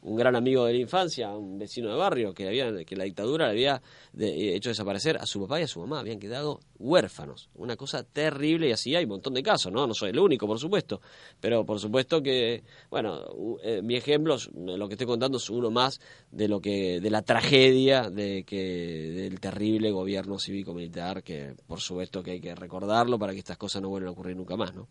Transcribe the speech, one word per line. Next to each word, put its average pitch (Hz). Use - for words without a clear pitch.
un 92
gran 120
amigo 123
de 117
la 123
infancia, 131
un 101
vecino 107
de 104
barrio, 139
que 95
había, 110
que 95
la 95
dictadura 113
le 117
había 123
de-, 104
eh, 87
hecho 104
desaparecer 101
a -
su -
papá 117
y 175
a 147
su 85
mamá, 135
habían 110
quedado 127
huérfanos, 117
una 117
cosa 135
terrible, 151
y -
así 123
hay 175
un 113
montón 101
de 127
casos, 160
¿no? 127
No 117
soy 104
el 120
único, 147
por 107
supuesto, 170
pero 110
por 110
supuesto 127
que, 120
bueno, 82
u-, 98
eh, 104
mi 117
ejemplo, 147
es, 113
lo 92
que 101
estoy 117
contando 123
es 113
uno 117
más 123
de 107
lo 101
que, 95
de 104
la 107
tragedia 131
de 98
que, 101
del 90
terrible 107
gobierno 95
cívico-militar, 90
que 71
por -
supuesto 90
que 90
hay 90
que 87
recordarlo 104
para 98
que 98
estas 92
cosas 98
no 98
vuelvan 95
a -
ocurrir 90
nunca 90
más, 98
¿no? 95